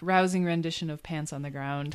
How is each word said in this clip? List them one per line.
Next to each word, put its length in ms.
rousing 420
rendition 460
of 120
Pants 300
on 100
the 80
Ground. 440